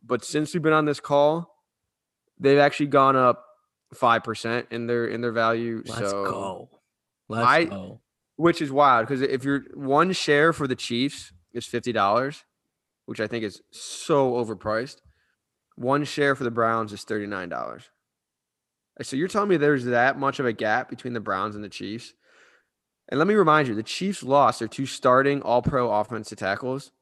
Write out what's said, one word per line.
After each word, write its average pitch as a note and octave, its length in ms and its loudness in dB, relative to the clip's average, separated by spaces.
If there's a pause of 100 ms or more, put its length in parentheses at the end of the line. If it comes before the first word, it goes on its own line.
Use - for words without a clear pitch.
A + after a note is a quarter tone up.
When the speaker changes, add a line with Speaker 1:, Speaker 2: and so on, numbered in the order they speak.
Speaker 1:
But A#2 200 -4
since D3+ 300 -4
we've E3+ 80 -2
been D#3 100 4
on D#3 120 4
this D3 160 -2
call, D3+ 520 2 (840)
they've C#3 220 6
actually C#3+ 260 2
gone C3+ 300 4
up B2 280 4 (480)
five A#2 300 2
percent A#2 480 -6
in A#2 160 -8
their, A#2 220 -2
in A2+ 120 -6
their A#2+ 120 -4
value. A2+ 520 -2
Speaker 2:
Let's A2+ 140 -8 (120)
Speaker 1:
So G2 140 -4
Speaker 2:
go. F#2+ 460 -8 (580)
Let's A#2 200 -2
Speaker 1:
I, D#3+ 160 4
Speaker 2:
go. G2 360 -10 (360)
Speaker 1:
which E3 260 2
is C#3+ 80 -6
wild, C3 380 4
'cause C3+ 120 -2
if C3 220 -2
you're C#3 220 -2 (100)
one C#3+ 380 2
share D3+ 400 2
for D3 160 -4
the B2+ 80 -2
Chiefs - 560 -6 (200)
is A#2+ 140 -10
fifty A#2+ 240 -6
dollars, A2 540 0 (600)
which A#2 120 -12
I A2 80 -2
think A2+ 160 -6
is G2+ 200 -10 (100)
so C#3 640 0
overpriced. A2 640 -6 (760)
One C#3 300 -2
share C#3 320 0
for C3 80 -8
the A#2+ 80 -4
Browns A2+ 400 0
is G2+ 100 -14
thirty-nine G2+ 460 -8
dollars. - 420 -10 (1120)
So - 140 -8
you're D#3+ 100 -2
telling G#3 220 -2
me F3+ 80 4
there's C#3+ 300 2
that B2+ 340 2
much C#3 180 -2
of C3 80 -2
a A#2 60 0
gap A2 360 -2
between B2 260 -10
the A2+ 60 -6
Browns G#2 360 -4
and G#2 80 -12
the G2 40 -14
Chiefs? G#2 460 -12 (960)
And B2+ 100 -2
let D#3+ 80 4
me G#3 80 2
remind D#3 320 4
you, A#2 80 -2
the A2 80 -4
Chiefs - 400 -6
lost B2+ 380 2
their A2+ 80 -6
two C3+ 180 -8
starting C3+ 560 2
all-pro A#2+ 480 0
offensive G#2+ 480 -4
tackles B2 640 -6